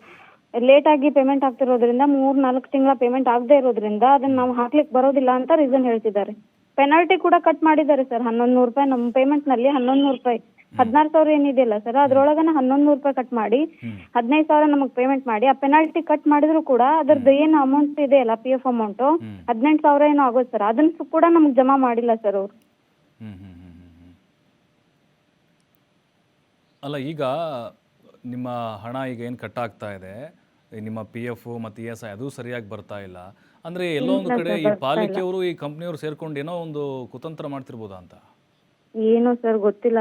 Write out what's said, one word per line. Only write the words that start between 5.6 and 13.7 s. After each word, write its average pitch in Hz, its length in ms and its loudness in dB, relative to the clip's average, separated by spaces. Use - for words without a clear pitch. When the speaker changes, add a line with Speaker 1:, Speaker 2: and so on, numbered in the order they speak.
Speaker 1:
ಹೇಳ್ತಿದ್ದಾರೆ. 214 680 -4
ಪೆನಾಲ್ಟಿ 320 420 2
ಕೂಡ 349 220 2
ಕಟ್ 330 240 0
ಮಾಡಿದ್ದಾರೆ 294 400 2
ಸರ್, 240 180 -4
ಹನ್ನೊಂದು 240 320 0
ನೂರು 247 120 4
ರೂಪಾಯಿ 277 240 0
ನಮ್ಮ 240 220 -2
ಪೇಮೆಂಟ್ 285 360 0
ನಲ್ಲಿ 254 220 2
ಹನ್ನೊಂದು 269 320 2
ನೂರು 269 160 0
ರೂಪಾಯಿ, 240 200 -2
Speaker 2:
ಹ್ಮ್. - 420 -12
Speaker 1:
ಹದಿನಾರು 277 300 2
ಸಾವಿರ 311 200 4
ಏನಿದೆಯಲ್ಲ 269 480 2
ಸರ್, 226 260 -8
ಅದ್ರೊಳಗನ 294 480 2
ಹನ್ನೊಂದು 277 320 2
ನೂರು 294 120 4
ರೂಪಾಯಿ 277 200 -2
ಕಟ್ 247 180 -6
ಮಾಡಿ 226 300 0
Speaker 2:
ಹ್ಮ್. 226 360 -10